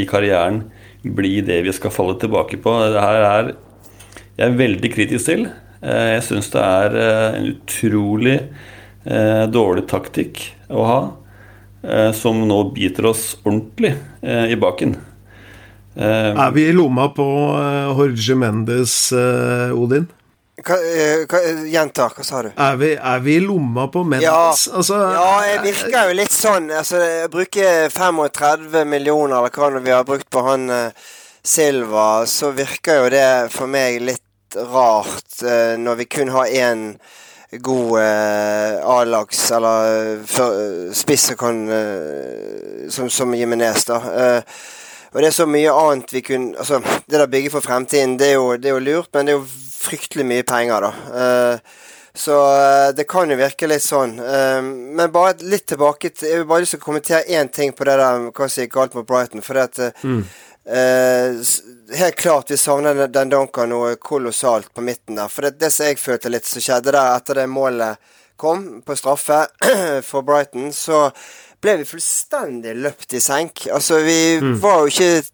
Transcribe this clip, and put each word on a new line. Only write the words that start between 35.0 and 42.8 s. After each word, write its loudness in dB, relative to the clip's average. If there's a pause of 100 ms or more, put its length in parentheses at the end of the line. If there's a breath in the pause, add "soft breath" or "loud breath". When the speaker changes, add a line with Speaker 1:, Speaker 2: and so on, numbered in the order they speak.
Speaker 3:
eh, 2
når -2
vi -6
kun -4
har 0
en -2 (640 loud breath)
god, 0
eh, 0
A-lags, 0
eller, 2 (320)
eh, -
for, 0
eh, -6
spiss 0
som -2
kan, -4
eh, -8